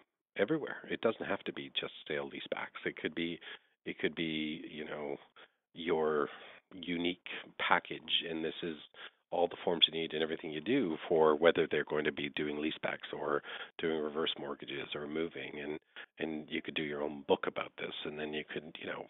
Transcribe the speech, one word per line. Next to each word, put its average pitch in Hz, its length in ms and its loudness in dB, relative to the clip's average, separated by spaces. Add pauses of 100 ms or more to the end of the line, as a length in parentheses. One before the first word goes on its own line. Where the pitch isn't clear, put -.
(360)
everywhere? 135 540 0
It - 120 -4
doesn't 80 240 0
have 92 200 -2
to - 80 -6
be 69 180 -10
just - 220 -4 (140)
sale 71 220 -2
leasebacks. - 560 -6
It - 120 -4
could 82 180 -4
be, 85 240 -2 (460)
it - 140 -6
could 87 160 0
be, 78 540 -2
you 76 160 -8
know, 76 320 -4 (560)
your 78 560 2 (440)
unique 87 520 0 (320)
package, 78 720 2
and 80 140 -2
this 78 180 0
is 82 160 -4 (520)
all 87 180 6
the - 160 -6
forms 85 240 4
you 76 120 -2
need 80 140 0
and 78 100 2
everything 80 280 -2
you 76 100 -4
do 95 360 4 (120)
for 78 260 10
whether 80 320 8
they're 73 180 2
going 76 200 2
to 76 80 2
be 71 160 -2
doing 73 280 -2
leasebacks - 560 -2
or 73 300 0 (340)
doing 80 240 2
reverse 76 380 0
mortgages 71 560 -8
or 73 120 -6
moving, 76 540 -4
and, 76 180 -4 (400)
and 78 300 -4
you 76 120 -2
could - 140 -6
do 80 80 -2
your 73 200 -2
own 73 240 -4
book - 180 6
about - 320 -4
this, - 160 -6 (120)
and 76 140 -6
then 76 140 -4
you 76 100 -2 (100)
could, - 260 -8
you - 80 -8
know, - 220 -6